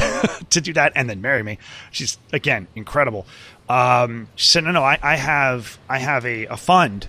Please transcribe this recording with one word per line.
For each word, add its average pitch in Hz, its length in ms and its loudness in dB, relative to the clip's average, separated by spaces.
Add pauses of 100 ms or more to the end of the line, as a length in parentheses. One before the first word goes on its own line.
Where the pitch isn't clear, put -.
(220)
<laughs> - 280 -2
to 170 100 2
do 165 120 -6
that 151 240 4
and 131 120 0
then 98 120 -6
marry 127 240 0
me. 104 140 -8 (340)
She's, - 260 -6 (140)
again, 123 420 -2
incredible. 110 520 -2 (420)
Um, 123 640 2
she - 140 0
said, 165 160 4
"No, 165 80 0
no, 165 100 2
I, 139 180 4
I 143 140 2
have, 135 640 -2 (100)
I 131 100 -2
have 131 280 -2
a, 113 200 -6
a 120 100 -8
fund 156 520 2